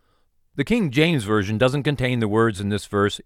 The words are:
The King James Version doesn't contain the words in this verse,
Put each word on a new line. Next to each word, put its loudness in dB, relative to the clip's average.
The -2
King 0
James 2
Version 0
doesn't 2
contain -2
the 0
words 2
in -4
this -4
verse, 0